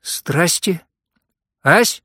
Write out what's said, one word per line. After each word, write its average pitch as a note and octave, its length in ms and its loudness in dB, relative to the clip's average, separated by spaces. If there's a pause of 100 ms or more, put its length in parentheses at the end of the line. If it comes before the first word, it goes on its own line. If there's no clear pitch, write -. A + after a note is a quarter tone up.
«Здрасте. E3+ 800 -2 (800)
Ась!» G#3+ 420 2